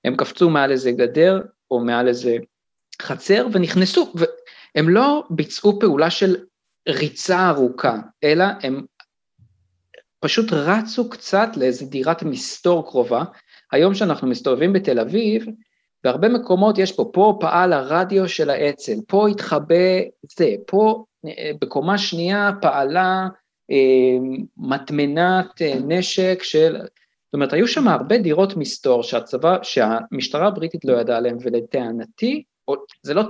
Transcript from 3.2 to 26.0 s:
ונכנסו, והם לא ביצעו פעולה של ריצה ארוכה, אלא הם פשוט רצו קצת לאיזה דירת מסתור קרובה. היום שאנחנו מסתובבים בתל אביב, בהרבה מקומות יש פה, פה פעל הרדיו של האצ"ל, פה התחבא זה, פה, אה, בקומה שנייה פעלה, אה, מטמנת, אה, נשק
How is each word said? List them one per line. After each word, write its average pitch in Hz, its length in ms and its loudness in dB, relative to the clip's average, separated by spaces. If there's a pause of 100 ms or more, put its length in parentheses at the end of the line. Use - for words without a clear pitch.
ונכנסו, 185 600 0
והם - 760 -2
לא 277 420 4
ביצעו 185 500 0
פעולה 160 300 4
של 190 260 2 (520)
ריצה 175 600 0
ארוכה, 131 480 0 (280)
אלא 156 200 4 (180)
הם 135 220 -6 (1400)
פשוט 220 320 -2
רצו 220 580 -2
קצת - 460 -2
לאיזה 131 300 -2
דירת 143 360 -4
מסתור 160 640 -2
קרובה. 120 380 0 (480)
היום 175 220 4
שאנחנו 180 340 -2
מסתובבים 135 440 0
בתל 165 280 0
אביב, 214 460 -2 (580)
בהרבה 139 240 2
מקומות 208 500 2
יש 185 140 0
פה, - 200 -4
פה 202 280 4
פעל 175 320 2
הרדיו 175 560 0
של 156 220 -2
האצ"ל, 143 420 -2 (140)
פה 208 220 2
התחבא 185 720 2 (360)
זה, 202 180 2 (120)
פה, 220 380 0 (220)
אה, 151 240 -10 (100)
בקומה 156 380 -2
שנייה 202 520 -2 (100)
פעלה, 180 680 0 (420)
אה, 143 60 0 (800)
מטמנת, 147 1080 -2
אה, 147 120 -2 (140)
נשק 185 540 -2